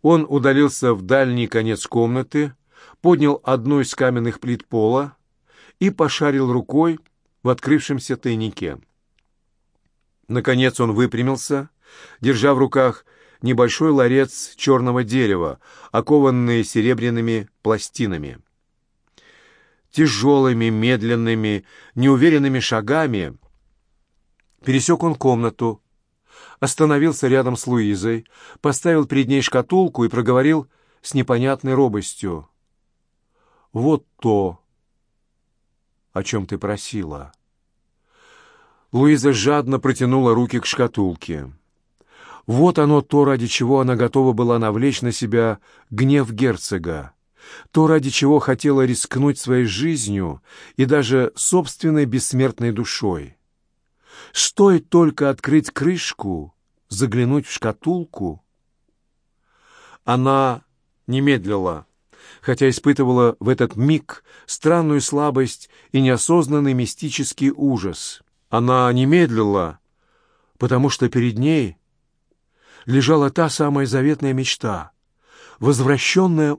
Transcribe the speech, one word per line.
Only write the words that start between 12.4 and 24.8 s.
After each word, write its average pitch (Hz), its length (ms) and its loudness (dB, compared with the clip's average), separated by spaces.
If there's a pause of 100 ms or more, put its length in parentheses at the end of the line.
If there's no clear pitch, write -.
в 127 40 0
руках 131 460 0 (360)
небольшой 123 500 0
ларец 131 680 0
черного 127 480 0
дерева, 101 560 -2 (320)
окованный 123 720 2
серебряными 117 840 -2 (140)
пластинами. 104 760 -4 (1500)
Тяжелыми, 127 800 2
медленными, 113 960 -2 (300)
неуверенными 139 640 4
шагами 110 800 -4 (1300)
пересек 135 400 0